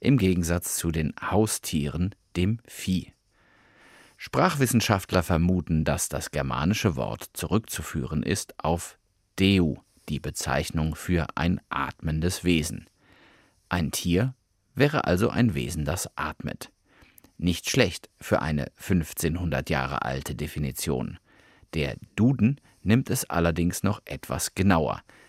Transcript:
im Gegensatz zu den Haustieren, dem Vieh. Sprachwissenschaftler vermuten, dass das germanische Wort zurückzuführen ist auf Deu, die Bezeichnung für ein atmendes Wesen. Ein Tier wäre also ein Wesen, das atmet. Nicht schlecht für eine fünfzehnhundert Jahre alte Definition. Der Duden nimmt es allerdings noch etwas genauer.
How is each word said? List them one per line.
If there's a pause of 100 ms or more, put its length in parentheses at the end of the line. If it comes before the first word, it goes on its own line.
im
Gegensatz
zu
den
Haustieren, (220)
dem
Vieh. (1040)
Sprachwissenschaftler
vermuten,
dass
das
germanische
Wort
zurückzuführen
ist
auf (400)
Deu, (340)
die
Bezeichnung
für
ein
atmendes
Wesen. (800)
Ein
Tier (420)
wäre
also
ein
Wesen,
das
atmet. (680)
Nicht
schlecht (100)
für
eine
fünfzehnhundert
Jahre
alte
Definition. (560)
Der (180)
Duden (200)
nimmt
es
allerdings
noch
etwas
genauer. (280)